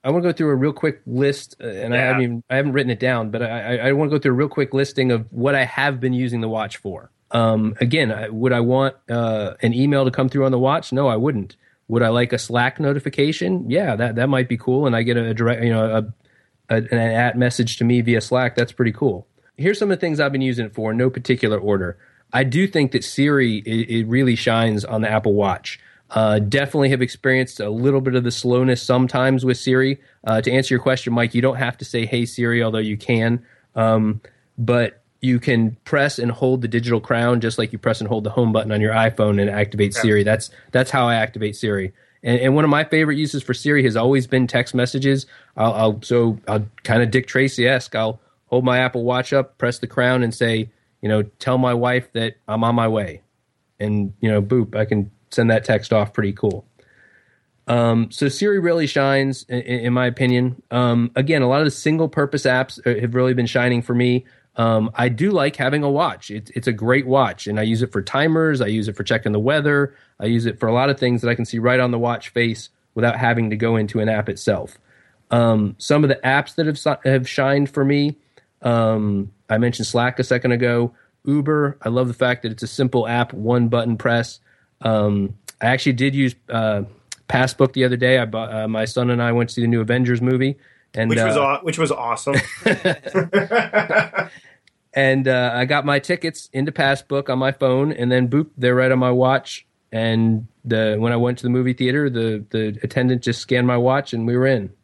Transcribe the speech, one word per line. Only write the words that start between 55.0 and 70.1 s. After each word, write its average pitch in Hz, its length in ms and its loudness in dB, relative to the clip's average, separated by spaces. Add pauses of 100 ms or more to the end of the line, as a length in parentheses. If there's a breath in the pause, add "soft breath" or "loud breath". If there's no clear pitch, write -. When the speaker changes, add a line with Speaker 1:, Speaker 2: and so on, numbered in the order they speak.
Speaker 1:
send 117 220 2
that 110 120 2
text 110 300 0
off 104 200 2
pretty 101 200 -2
cool. 98 320 -4 (1000 soft breath)
Um, 117 440 2
so - 160 -2
Siri 202 320 0
really 170 280 2
shines, 135 600 0
in, 123 140 -4
in 123 320 -2
my 123 140 2
opinion. 123 540 0 (100)
Um, 120 440 2
again, 143 260 2
a 123 60 2
lot 135 140 2
of 156 40 2
the 143 60 0
single-purpose 160 720 -2
apps, 127 420 0
uh, 120 140 0
have 117 160 -4
really 127 180 2
been 123 120 0
shining 123 360 0
for 120 120 -4
me. 123 320 2 (320 soft breath)
Um, 113 380 2
I 123 120 0
do 131 240 0
like 151 240 0
having 143 280 -2
a 143 60 0
watch. 143 400 -2
It's, 104 220 -12
it's 120 160 -4
a 120 60 0
great 123 340 0
watch, 127 400 0
and 104 120 -2
I 107 40 0
use 113 180 0
it - 100 -4
for 101 100 -2
timers. 156 580 0
I 113 80 0
use 107 220 -2
it 101 80 -10
for 104 60 -6
checking 113 280 -2
the 104 80 0
weather. 143 560 0 (240 soft breath)